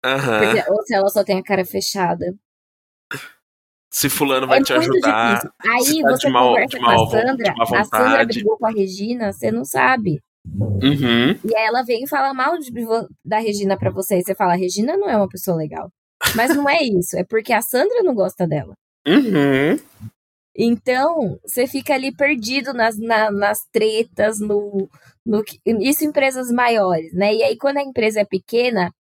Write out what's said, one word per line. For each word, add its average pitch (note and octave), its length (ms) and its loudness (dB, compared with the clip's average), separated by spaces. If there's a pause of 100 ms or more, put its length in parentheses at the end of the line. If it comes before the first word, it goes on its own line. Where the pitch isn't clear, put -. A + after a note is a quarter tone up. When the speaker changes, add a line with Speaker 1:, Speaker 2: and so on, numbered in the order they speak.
Speaker 1:
Aham. C3 360 0
Speaker 2:
Porque, A2 320 2
ou G#3 120 2
se A3 120 -4
ela G3 140 2
só G3+ 140 0
tem F#3+ 140 0
a F#3+ 60 -4
cara F#3+ 200 0
fechada. F3 720 -4 (1600)
Speaker 1:
Se - 180 -2
fulano C3 380 0
vai C3+ 120 4
Speaker 2:
É C#3 40 4
Speaker 1:
te C3+ 100 0
Speaker 2:
muito - 180 2
Speaker 1:
ajudar, A#2 440 2
Speaker 2:
difícil. - 160 -4 (200)
Aí B3 120 0
Speaker 1:
se D4+ 180 0
tá - 80 4
Speaker 2:
você B3+ 180 0
Speaker 1:
de C3+ 60 2
mal, B2+ 160 6
Speaker 2:
conversa - 200 2
Speaker 1:
de B2 140 -8
Speaker 2:
com - 60 -2
a A#2 60 6
Speaker 1:
mal A2+ 100 4
vo-, A2+ 60 -6
Speaker 2:
Sandra, B3 240 0
Speaker 1:
de G#3 200 -2
má A#2 80 0
Speaker 2:
a - 40 2
Sandra G#3 160 2
Speaker 1:
vontade. A3+ 500 2
Speaker 2:
brigou G#3+ 240 -2
com A#3+ 80 -6
a A3+ 60 0
Regina, G3+ 600 -4
você G#3+ 200 -4
não A#3+ 120 -2
sabe. B3 560 0 (400)
Speaker 1:
Uhum. A#2 680 2 (160)
Speaker 2:
E A3 100 0
aí A3 120 0
ela B3 160 0
vem A#3+ 240 -4
falar C4+ 260 -2
mal C#4 240 -2
de C4+ 140 -12 (120)
vo-, A3 240 -2 (160)
da G#3+ 140 -2
Regina G3+ 400 0
pra F#3+ 140 -2
você, F#3+ 260 -2
e F3+ 60 0
você G3 100 -4
fala, F3+ 220 2
"Regina G3+ 420 -2
não G4+ 100 -2
é C4+ 80 0
uma G3 140 2
pessoa F#3 260 -4
legal." D#3 340 -6 (460)
Mas A#3+ 200 2
não C#4+ 120 0
é D#4+ 140 2
isso, G3 340 0
é F3+ 80 -2
porque A3 300 -2
a G#3 80 2
Sandra G#4 400 0
não D#4 140 2
gosta F#3 320 -2
dela. D3 260 -4 (340)
Speaker 1:
Uhum. D#3+ 680 4 (800)
Speaker 2:
Então, B3 880 0
você B3 220 0
fica C4+ 260 -2
ali C4 220 -2
perdido C4+ 580 -2
nas, A3+ 260 0
na, A3 320 2
nas G3+ 280 0 (120)
tretas, A3 680 0
no, G3+ 480 -2 (380)
no G#3+ 180 0
que, - 220 -14
isso B3 380 0
em D4+ 40 0
empresas C4 440 0
maiores, G3 600 2
né? G3+ 200 2
E A3 100 2
aí, A#3 140 0
quando C#4 200 -2
a C#4+ 60 -2
empresa A3 380 -2
é G3+ 40 2
pequena G#3+ 760 -2